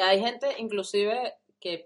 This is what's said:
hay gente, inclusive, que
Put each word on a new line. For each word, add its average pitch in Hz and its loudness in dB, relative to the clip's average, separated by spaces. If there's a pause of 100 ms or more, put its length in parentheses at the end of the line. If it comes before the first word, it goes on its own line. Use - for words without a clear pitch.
hay 190 6
gente, 240 -2 (100)
inclusive, 214 -2 (260)
que 170 -6